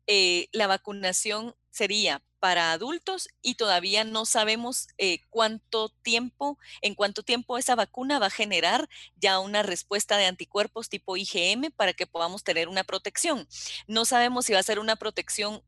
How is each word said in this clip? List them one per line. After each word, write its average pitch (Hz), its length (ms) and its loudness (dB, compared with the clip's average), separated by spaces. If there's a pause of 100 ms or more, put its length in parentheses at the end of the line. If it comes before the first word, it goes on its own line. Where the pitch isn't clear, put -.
Eh, 185 440 4
la 214 140 0
vacunación 202 920 -2 (140)
sería 196 540 0 (180)
para 175 300 4
adultos 311 580 -6 (140)
y 247 100 -2
todavía 196 500 2
no 220 220 -4
sabemos, 226 600 0 (100)
eh, 185 220 0 (100)
cuánto 220 600 0 (120)
tiempo, 247 560 -2 (240)
en 208 140 -2
cuánto 202 260 0
tiempo 240 380 -2
esa 247 160 2
vacuna 254 420 0
va 214 80 2
a 190 60 2
generar 208 580 2 (260)
ya 190 240 4
una 208 220 0
respuesta 202 560 0
de 196 80 4
anticuerpos 202 640 -2
tipo 190 260 -8
I 190 80 -4
G 180 280 0
M 254 180 -2
para 190 240 0
que 180 140 -6
podamos 170 360 -4
tener 165 240 0
una 190 160 -2
protección. 208 640 -4 (400)
No 226 180 0
sabemos 240 420 2
si 220 60 0
va 190 60 6
a 190 40 4
ser 208 160 -2
una 220 160 0
protección 214 720 -6